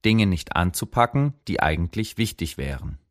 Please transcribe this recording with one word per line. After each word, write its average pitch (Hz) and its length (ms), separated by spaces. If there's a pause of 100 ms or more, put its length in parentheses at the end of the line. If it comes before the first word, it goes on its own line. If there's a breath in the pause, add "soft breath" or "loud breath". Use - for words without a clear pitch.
Dinge 110 200
nicht 90 300
anzupacken, 120 760 (140)
die 92 140
eigentlich 85 560
wichtig 107 400
wären. 69 400 (140)